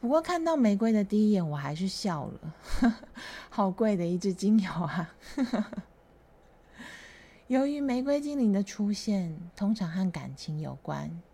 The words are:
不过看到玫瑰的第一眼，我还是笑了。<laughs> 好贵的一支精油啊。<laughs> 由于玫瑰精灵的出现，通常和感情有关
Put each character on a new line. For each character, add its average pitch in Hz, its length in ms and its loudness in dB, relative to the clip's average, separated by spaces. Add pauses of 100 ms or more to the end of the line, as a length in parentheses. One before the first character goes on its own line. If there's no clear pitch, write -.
不 240 60 -2
过 302 140 4
看 339 220 0
到 330 120 4
玫 214 220 6
瑰 226 140 2
的 214 120 4
第 208 240 4
一 208 40 6
眼， 180 180 2
我 147 80 -4
还 143 180 -6
是 180 120 -2
笑 170 380 -4
了。 - 300 -12 (240)
<laughs> - 720 -2
好 196 220 0
贵 208 260 2
的 175 80 0
一 175 120 0
支 190 160 -2
精 208 260 4
油 185 120 -2
啊。 165 420 -4 (1120)
<laughs> - 1200 -20
由 262 180 2
于 285 160 -2
玫 254 200 0
瑰 285 200 2
精 294 160 -4
灵 226 160 4
的 196 100 2
出 208 300 -2
现， 185 440 -2 (200)
通 208 180 2
常 175 140 -4
和 185 200 0
感 135 260 -8
情 156 260 -6
有 135 200 -6
关 151 400 -6 (120)